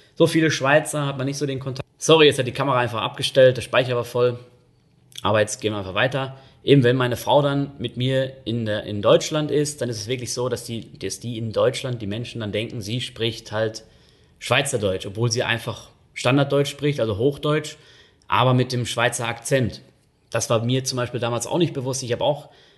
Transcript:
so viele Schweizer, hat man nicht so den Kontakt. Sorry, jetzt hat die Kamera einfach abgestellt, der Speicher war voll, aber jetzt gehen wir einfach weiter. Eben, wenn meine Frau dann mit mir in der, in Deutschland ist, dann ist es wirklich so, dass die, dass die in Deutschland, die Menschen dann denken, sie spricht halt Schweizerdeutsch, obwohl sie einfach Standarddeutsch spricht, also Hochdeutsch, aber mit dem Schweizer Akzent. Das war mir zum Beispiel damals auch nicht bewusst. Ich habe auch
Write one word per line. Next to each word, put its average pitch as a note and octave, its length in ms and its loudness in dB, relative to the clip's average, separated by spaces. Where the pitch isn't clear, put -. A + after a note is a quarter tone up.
so E3 100 6
viele D#3 240 2
Schweizer, D3 560 0
hat C3+ 100 -4
man C3 100 -4
nicht C#3 120 -4
so D3 80 -4
den C3+ 140 -6
Kontakt. C3 360 -8
Sorry, D#3+ 300 6
jetzt C3 120 6
hat B2+ 80 0
die A#2 60 -4
Kamera C3+ 260 0
einfach A#2 220 -2
abgestellt, C3 560 6
der A2+ 60 -4
Speicher B2 320 0
war A#2+ 100 0
voll, A#2+ 340 0
aber G#2+ 180 2
jetzt - 200 -2
gehen G#2+ 120 -2
wir G#2 60 -6
einfach F#2+ 160 -8
weiter. C3 420 -2
Eben, C#3 200 6
wenn A#2+ 140 4
meine B2 200 0
Frau B2+ 240 2
dann C#3 380 0
mit A#2 180 -8
mir C3 360 -2
in A2+ 220 -4
der, G#2+ 180 -4
in G#2 160 -6
Deutschland D3+ 500 2
ist, D3 300 -2
dann A#2+ 80 -4
ist A2+ 100 -8
es G2+ 100 -10
wirklich A#2+ 240 -6
so, B2 160 -2
dass A#2 160 -4
die, A2+ 340 -12
dass F#2+ 200 -8
die A#2 200 -10
in A2+ 140 -6
Deutschland, A#2+ 500 0
die G2+ 40 -6
Menschen A2+ 360 -6
dann G2+ 100 -6
denken, A2+ 300 -4
sie A2+ 180 -6
spricht - 500 -6
halt A2 340 -4
Schweizerdeutsch, A#2 680 -2
obwohl A2 240 -2
sie A#2 120 0
einfach A2+ 460 -4
Standarddeutsch C#3+ 580 2
spricht, C#3+ 300 -4
also A2 160 0
Hochdeutsch, D3 600 -2
aber B2 240 4
mit B2+ 200 2
dem A#2+ 120 -2
Schweizer A#2+ 420 -2
Akzent. A#2 540 -2
Das A2+ 200 -2
war A2+ 120 2
mir C3 220 0
zum C3 120 -6
Beispiel A#2+ 240 -4
damals A#2 260 -2
auch D#3+ 120 -2
nicht F3 140 2
bewusst. B2+ 300 -6
Ich A#2+ 100 -6
habe A2+ 120 0
auch C#3+ 260 -2